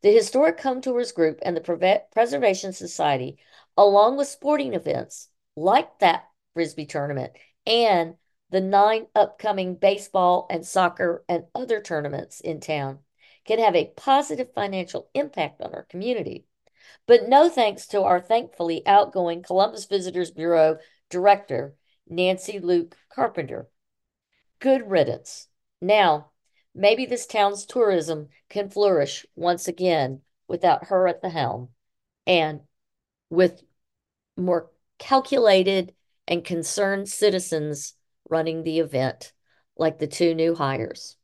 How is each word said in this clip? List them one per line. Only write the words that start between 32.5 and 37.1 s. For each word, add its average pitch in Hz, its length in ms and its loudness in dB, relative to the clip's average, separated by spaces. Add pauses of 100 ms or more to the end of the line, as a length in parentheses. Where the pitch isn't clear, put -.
with 170 340 0 (760)
more 180 320 -2 (300)
calculated 196 920 2 (340)
and 175 160 -4
concerned 196 680 -4
citizens 160 840 -4 (340)